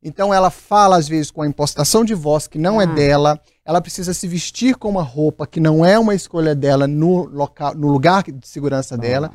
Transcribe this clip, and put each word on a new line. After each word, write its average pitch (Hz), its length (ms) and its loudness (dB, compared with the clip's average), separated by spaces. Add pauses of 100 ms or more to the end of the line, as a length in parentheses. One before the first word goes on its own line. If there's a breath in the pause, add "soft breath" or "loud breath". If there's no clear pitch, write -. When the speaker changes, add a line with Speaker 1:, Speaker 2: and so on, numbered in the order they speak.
Speaker 1:
Então 196 300 -4
ela 185 180 4
fala, 202 460 4
às 160 100 2
vezes, 156 240 -4
com 156 120 -10
a 151 40 -2
impostação 147 600 0
de 220 80 -2
voz 151 320 -2
que - 120 -12
não 196 220 0
é 196 40 4
Speaker 2:
Ah. 165 100 0
Speaker 1:
dela. 147 460 2 (220)
Ela 165 200 -2
precisa 175 320 -8
se - 120 -8
vestir 180 500 -2
com - 120 -8
uma 190 140 -2
roupa 147 440 -2
que - 140 -6
não 156 240 4
é 196 140 6
uma 220 160 2
escolha 165 400 -2
dela 139 340 2
no 165 380 0
loca-, 143 480 -6
no 147 140 -2
lugar 160 360 4
de 135 240 -16
segurança 135 460 -6
Speaker 2:
Ah. 120 40 -6
Speaker 1:
dela. 127 360 -4